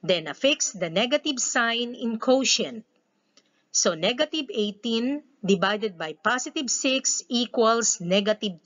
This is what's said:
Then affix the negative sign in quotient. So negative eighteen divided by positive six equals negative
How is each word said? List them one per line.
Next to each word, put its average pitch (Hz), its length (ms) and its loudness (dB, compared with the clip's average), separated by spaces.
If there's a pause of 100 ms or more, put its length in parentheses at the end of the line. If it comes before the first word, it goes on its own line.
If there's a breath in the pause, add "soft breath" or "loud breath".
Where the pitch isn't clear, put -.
Then 165 240 0
affix 269 460 0
the 180 160 -4
negative 247 500 0
sign 240 560 -2
in 226 240 -4
quotient. 214 680 2 (840 soft breath)
So - 240 2
negative 254 540 -2
eighteen 226 760 -2 (220)
divided 196 540 0
by 160 160 -8
positive 254 560 -2
six - 580 0
equals 233 720 2
negative 202 640 0